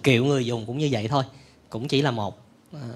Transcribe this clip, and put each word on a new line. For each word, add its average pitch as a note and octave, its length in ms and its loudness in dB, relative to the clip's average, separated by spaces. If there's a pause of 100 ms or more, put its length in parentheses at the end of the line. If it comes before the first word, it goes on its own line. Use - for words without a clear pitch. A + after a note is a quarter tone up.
triệu B2+ 200 6
người C3+ 220 2
dùng A#2 200 -4
cũng A#2+ 120 -6
như D3+ 140 0
vậy A2 160 -2
thôi. C3+ 160 2 (460)
Cũng A2+ 180 -6
chỉ F#3 140 2
là C#3+ 80 2
một. G#2 280 -4 (340)
Ờ, D3+ 80 -14 (160)